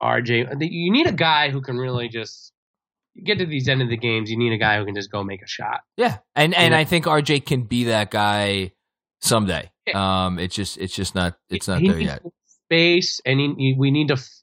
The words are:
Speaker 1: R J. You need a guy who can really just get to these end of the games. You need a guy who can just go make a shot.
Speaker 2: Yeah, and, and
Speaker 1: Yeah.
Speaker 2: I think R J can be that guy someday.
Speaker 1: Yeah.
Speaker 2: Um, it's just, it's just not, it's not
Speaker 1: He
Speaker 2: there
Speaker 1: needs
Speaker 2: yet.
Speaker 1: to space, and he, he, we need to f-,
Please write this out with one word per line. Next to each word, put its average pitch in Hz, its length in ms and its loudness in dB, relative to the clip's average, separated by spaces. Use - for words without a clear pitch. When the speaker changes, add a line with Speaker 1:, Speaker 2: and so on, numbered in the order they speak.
Speaker 1:
R 120 220 2
J. 120 220 0
You 170 340 -2
need 302 140 4
a 311 60 0
guy 151 380 2
who 135 100 -4
can 131 160 -6
really 123 320 -4
just 113 440 -12
get 202 140 0
to 180 80 -2
these 139 220 -2
end 131 120 2
of 123 80 0
the 117 80 -2
games. 110 320 -2
You 110 100 -4
need 120 140 2
a 110 60 -2
guy 107 200 2
who 104 60 -2
can 101 120 -6
just 101 160 -8
go 101 100 -4
make 98 200 -8
a - 60 -18
shot. - 340 -8
Speaker 2:
Yeah, 214 220 0
and, 151 200 6
and 170 180 6
Speaker 1:
Yeah. 160 60 6
Speaker 2:
I 156 60 4
think 165 220 0
R 156 160 4
J 143 160 2
can 135 260 -2
be 120 200 0
that 110 260 0
guy 101 640 0
someday. 98 500 0
Speaker 1:
Yeah. 95 400 0
Speaker 2:
Um, 90 140 -2
it's 92 140 -4
just, - 240 -6
it's 92 180 -6
just 95 180 -4
not, 90 220 -2
it's - 200 -4
not 98 120 0
Speaker 1:
He 185 80 4
Speaker 2:
there 190 100 2
Speaker 1:
needs - 120 -4
Speaker 2:
yet. - 140 -12
Speaker 1:
to 170 60 -12
space, 175 540 2
and 131 140 2
he, 143 180 0
he, 135 200 2
we 135 120 2
need 147 180 2
to 147 60 2
f-, 131 140 -6